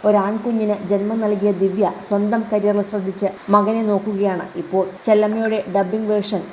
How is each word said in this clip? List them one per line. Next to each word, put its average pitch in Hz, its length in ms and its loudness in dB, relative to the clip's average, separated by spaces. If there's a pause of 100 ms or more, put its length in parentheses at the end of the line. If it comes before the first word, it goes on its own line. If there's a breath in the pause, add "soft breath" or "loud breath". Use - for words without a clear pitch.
ഒരാൺകുഞ്ഞിന് 208 680 2 (140)
ജന്മം 208 340 0
നൽകിയ 208 280 2 (100)
ദിവ്യ 190 300 2 (160)
സ്വന്തം 208 420 0
കരിയറിൽ 202 400 2
ശ്രദ്ധിച്ച് 190 400 -2 (240)
മകനെ 214 380 2
നോക്കുകയാണ് 196 520 -2 (200)
ഇപ്പോൾ. 185 200 0 (220)
ചെല്ലമ്മയുടെ 214 540 2 (160)
ഡബ്ബിംഗ് 208 360 0
വേർഷൻ 202 300 -2 (100)